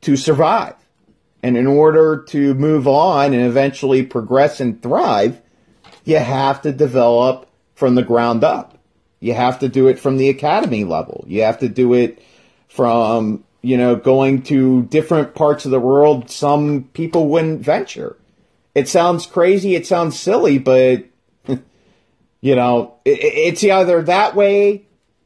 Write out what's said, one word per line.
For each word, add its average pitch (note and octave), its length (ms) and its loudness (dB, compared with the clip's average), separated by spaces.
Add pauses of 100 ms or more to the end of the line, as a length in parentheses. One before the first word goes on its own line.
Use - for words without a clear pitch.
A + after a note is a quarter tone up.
to C#3+ 140 0
survive. D#3 580 0 (680)
And B2 140 0
in B2+ 100 0
order D#3 600 4
to C#3 260 0
move C#3+ 320 0
on C#3+ 460 2
and B2 100 0
eventually C3+ 640 0
progress C3 560 -2
and A#2+ 200 -6
thrive, B2 600 -2 (640)
you D#3 140 0
have C3+ 440 -2
to D3 100 -4
develop B2+ 760 0 (260)
from B2+ 220 0
the B2 60 2
ground A#2 420 0
up. - 340 -4 (400)
You A#2 160 -6
have B2 260 -2
to C#3 80 -2
do C3 200 2
it B2+ 100 2
from C3+ 180 -2
the C3+ 120 0
academy C#3+ 560 -2
level. D#2+ 420 -6
You G#2 160 -4
have A2 160 0
to B2+ 100 -4
do B2 260 0
it A#2+ 280 0 (460)
from, A2+ 760 -2 (160)
you B2+ 160 -2
know, B2 200 2
going C3+ 460 0
to C3 400 0
different D#3 520 -2
parts D3 300 0
of C3+ 60 -8
the C3 100 0
world C3+ 500 2
some D3 600 -2
people E3 360 -2
wouldn't D#3+ 320 -2
venture. - 560 -6 (580)
It C3 140 0
sounds F3 380 0
crazy. F#3 480 0
It F3 120 -4
sounds E3+ 320 -2
silly, D#3+ 400 0
but, B2+ 460 2 (200)
<laughs> - 220 -20
you - 1080 -6
know, B2 480 -2
it, C#3 160 0
it's D3+ 440 -2
either F3+ 380 2
that F3+ 320 0
way G3+ 520 0 (400)